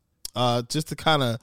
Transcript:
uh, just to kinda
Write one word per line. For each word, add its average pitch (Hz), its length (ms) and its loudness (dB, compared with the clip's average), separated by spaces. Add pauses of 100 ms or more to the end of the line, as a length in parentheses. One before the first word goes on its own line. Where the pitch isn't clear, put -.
(340)
uh, 120 280 2
just 147 260 -4
to 147 80 -8
kinda 135 460 2